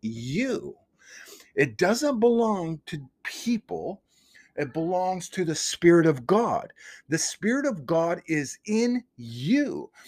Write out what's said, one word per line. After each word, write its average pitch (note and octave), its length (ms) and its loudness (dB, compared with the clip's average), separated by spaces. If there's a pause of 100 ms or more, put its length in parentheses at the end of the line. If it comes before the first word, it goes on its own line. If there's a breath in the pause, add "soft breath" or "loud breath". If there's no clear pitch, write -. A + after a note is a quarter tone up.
you. C3 760 -4 (800 loud breath)
It B2 240 0
doesn't A#3+ 420 2
belong G#3+ 640 2
to D#3+ 120 -10 (240)
people. F3+ 800 -6 (540 soft breath)
It C#3+ 160 -4
belongs F3+ 580 -2
to F#3 140 -2
the D#3 120 -2
Spirit E3+ 500 6
of C3+ 220 2
God. F#3+ 440 2 (360 loud breath)
The D#3 100 0
Spirit C4 480 -2
of F#3 180 -4
God E3+ 440 0
is D3+ 280 -2 (100)
in A#3+ 360 0 (140)
you. B2 760 -2 (180 loud breath)